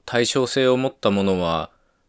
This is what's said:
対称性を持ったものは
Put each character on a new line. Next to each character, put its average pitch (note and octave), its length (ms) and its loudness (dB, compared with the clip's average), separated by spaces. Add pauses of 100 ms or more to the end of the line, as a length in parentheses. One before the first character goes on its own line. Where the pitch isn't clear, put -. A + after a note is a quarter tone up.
対 A#2+ 200 0
称 C3 200 0
性 C3 220 0
を B2+ 80 4
持 C3 140 -2
っ - 40 -20
た - 160 0
も G2 140 2
の F#2+ 160 0
は E2 300 -4 (380)